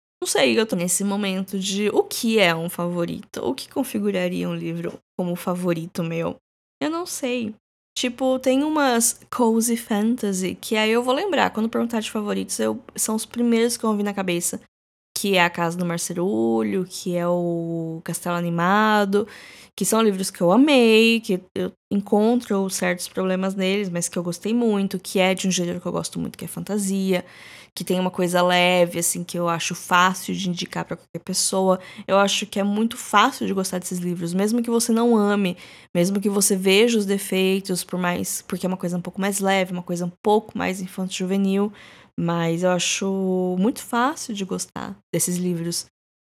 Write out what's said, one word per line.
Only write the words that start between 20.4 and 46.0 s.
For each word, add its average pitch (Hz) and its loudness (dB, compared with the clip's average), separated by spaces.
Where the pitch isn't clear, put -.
eu 175 4
amei, 226 6
que 185 -2
eu 185 -4
encontro 208 2
certos 180 -2
problemas 190 -2
neles, 196 0
mas 175 -4
que - -6
eu 175 -4
gostei 175 -4
muito, 202 0
que - -4
é 185 4
de 190 -4
um 185 2
gênero 175 -2
que - -12
eu 175 -4
gosto 165 -6
muito, - -6
que - -14
é 165 -12
fantasia, 190 -2
que 180 -10
tem 180 0
uma 185 0
coisa 180 0
leve, 180 4
assim, 175 -2
que 175 -8
eu 170 -2
acho 170 -4
fácil 185 2
de 180 -4
indicar 170 -6
pra 165 -8
qualquer - -14
pessoa. 185 0
Eu 190 4
acho 202 2
que - -6
é 196 0
muito 208 0
fácil 220 2
de 196 -2
gostar 185 -2
desses 180 -6
livros, 175 -4
mesmo 214 0
que 240 -4
você 233 2
não 233 4
ame, 202 2
mesmo 190 2
que 202 0
você 196 2
veja 202 4
os 208 0
defeitos, 190 0
por - -6
mais, 180 -4
porque 185 -6
é - 0
uma 185 -2
coisa 180 -4
um 170 -4
pouco 180 -8
mais 196 -2
leve, 190 0
uma 180 -6
coisa 175 -4
um 175 -4
pouco 214 0
mais 185 -4
infanto-juvenil, 190 -2
mas 170 0
eu 180 4
acho 185 0
muito 220 0
fácil 247 -2
de 196 -6
gostar 180 -8
desses 180 0
livros. 170 -4